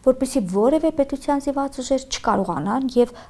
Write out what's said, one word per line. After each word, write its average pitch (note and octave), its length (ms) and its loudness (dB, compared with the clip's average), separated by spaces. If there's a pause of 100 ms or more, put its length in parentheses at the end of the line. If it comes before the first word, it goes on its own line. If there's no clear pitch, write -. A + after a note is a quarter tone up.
որպեսզի B3+ 420 2
որևէ C4+ 480 2
պետության C#4 540 -2
զինված C#4 340 -4
ուժեր C4 240 -2
չկարողանան G#3 880 -2
և A#3+ 240 2 (160)